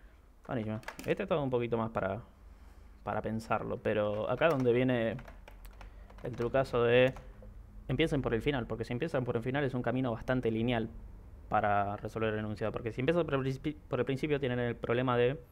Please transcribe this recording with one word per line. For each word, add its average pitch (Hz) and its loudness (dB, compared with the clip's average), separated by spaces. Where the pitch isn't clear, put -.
Buenísimo. 110 -4
Este 185 0
es 190 -8
todo 165 2
un 135 0
poquito 120 0
más 113 -2
para, 95 -2
para 104 -2
pensarlo, 110 -2
pero 107 0
acá 151 4
donde 131 6
viene 120 4
el 123 -6
trucazo 120 2
de 123 6
empiecen 143 2
por 123 0
el 110 2
final, 131 0
porque 113 -4
si - -6
empiezan 127 -2
por 120 0
el 117 -2
final 131 0
es 131 -2
un 127 -2
camino 123 0
bastante 117 0
lineal 113 2
para 104 2
resolver 110 -2
el 107 0
enunciado, 107 -2
porque 117 -4
si 104 -6
empiezan 165 4
por 147 0
el 131 2
principi-, 135 -4
por 127 -2
el 120 2
principio 139 0
tienen 123 0
el 120 0
problema 123 2
de 123 4